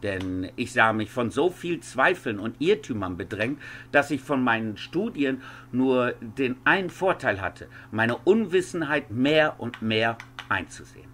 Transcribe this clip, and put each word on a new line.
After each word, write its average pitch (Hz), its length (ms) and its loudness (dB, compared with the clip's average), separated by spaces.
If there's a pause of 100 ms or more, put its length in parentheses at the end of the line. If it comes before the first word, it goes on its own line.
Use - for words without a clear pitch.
Denn 92 540 -4
ich 123 160 -6
sah 113 200 4
mich 110 180 -2
von 120 200 -2
so 151 200 2
viel 175 300 -6
Zweifeln 135 580 0
und 113 220 -6
Irrtümern 120 560 0
bedrängt, 104 440 -4 (320)
dass 143 180 4
ich 143 100 -2
von 135 220 0
meinen 113 340 0
Studien 143 680 -2 (280)
nur 127 500 2
den 127 440 -4
einen 180 260 4
Vorteil 135 500 0
hatte, - 280 -8 (220)
meine 113 260 2
Unwissenheit 175 920 2
mehr 147 500 4
und - 220 -8
mehr 110 340 2 (320)
einzusehen. - 640 -6